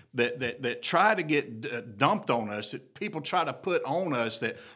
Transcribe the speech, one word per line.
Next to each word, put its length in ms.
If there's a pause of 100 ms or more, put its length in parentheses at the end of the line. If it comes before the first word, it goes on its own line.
(140)
that, 260
that, 240
that 180
try 340
to 80
get 380
d-, 80 (260)
dumped 340
on 200
us, 220
that 220
people 280
try 240
to 80
put 320
on 280
us, 260
that 180 (180)